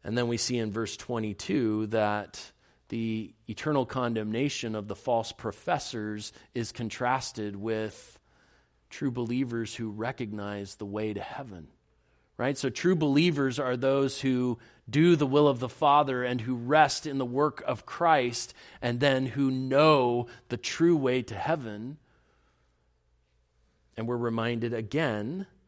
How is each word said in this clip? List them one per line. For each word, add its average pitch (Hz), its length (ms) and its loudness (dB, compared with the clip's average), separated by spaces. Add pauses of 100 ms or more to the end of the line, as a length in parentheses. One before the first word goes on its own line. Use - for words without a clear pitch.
And 107 120 -4
then 120 120 0
we 120 80 0
see 123 220 -2
in 110 120 -2
verse 104 280 -6
twenty-two 110 880 -2
that 104 640 -2 (380)
the 113 440 -4 (140)
eternal 135 380 -2
condemnation 117 880 -4
of 104 140 -8
the 101 60 -6
false 113 380 -2
professors 107 1000 -6 (200)
is 117 160 -4
contrasted 117 840 -4
with 110 640 -6 (720)
true 139 200 -4
believers 120 640 -4
who 113 160 -6
recognize 104 880 -8
the - 80 -10
way 107 300 -4
to 101 80 -6
heaven. 98 460 -12 (680)
Right? 127 200 -2
So 131 120 -2
true 180 260 2
believers 143 600 4
are 127 180 0
those 135 440 2
who 123 380 0 (320)
do 160 260 8
the 143 100 4
will 143 200 6
of 131 140 4
the 127 80 -4
Father 139 560 4
and 123 160 0
who 123 160 -4
rest 139 500 4
in 139 120 -4
the 131 80 0
work 139 400 0
of 127 200 -4
Christ 143 680 2 (280)
and 120 180 -2
then 135 280 4
who 135 240 0
know 131 760 4 (220)
the 120 80 -4
true 165 400 4
way 131 260 2
to 107 140 -10
heaven. 113 640 -6 (2000)
And 113 120 -6
we're 123 80 -2
reminded 117 580 -2
again 123 720 -4 (220)